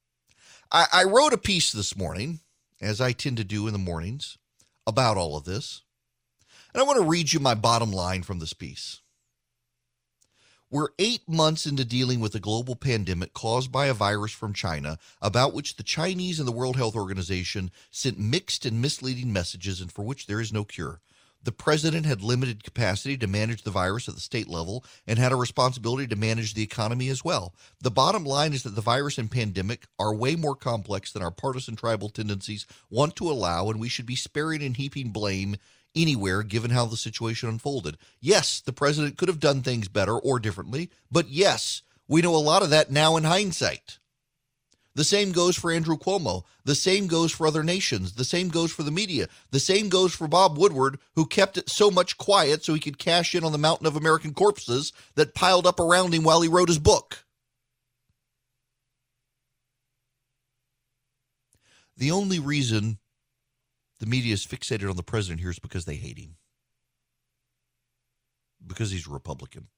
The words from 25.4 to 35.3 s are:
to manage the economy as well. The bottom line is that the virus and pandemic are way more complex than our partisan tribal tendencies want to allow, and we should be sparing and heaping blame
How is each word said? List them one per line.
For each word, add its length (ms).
to 80
manage 380
the 100
economy 440
as 160
well. 320
The 120
bottom 340
line 260
is 120
that 120
the 60
virus 360
and 140
pandemic 540
are 160
way 220
more 200
complex 580
than 80
our 100
partisan 460
tribal 320
tendencies 560
want 260
to 160
allow, 380
and 100
we 80
should 180
be 100
sparing 460
and 140
heaping 360
blame 440